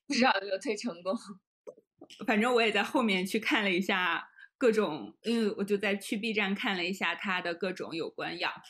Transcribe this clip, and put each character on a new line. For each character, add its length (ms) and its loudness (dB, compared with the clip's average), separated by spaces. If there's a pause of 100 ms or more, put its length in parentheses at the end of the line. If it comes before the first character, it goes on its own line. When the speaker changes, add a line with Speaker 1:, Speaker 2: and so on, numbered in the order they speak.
Speaker 1:
不 80 -2
知 80 2
道 180 6
有 0 -
没 80 -4
有 100 0
推 160 -2
成 280 -6
功。 120 -2 (1120)
Speaker 2:
反 140 4
正 140 4
我 80 6
也 100 4
在 100 4
后 200 0
面 240 2
去 120 0
看 240 0
了 80 2
一 80 2
下 480 0 (300)
各 160 6
种， 480 0
因 180 0
为 200 2
我 40 -2
就 140 2
在 200 0
去 200 -4
B 160 -2
站 220 0
看 200 0
了 80 -2
一 120 -2
下 200 -2
他 280 -2
的 120 -2
各 200 -4
种 200 -8
有 140 -4
关 300 -6
养 120 -2 (180)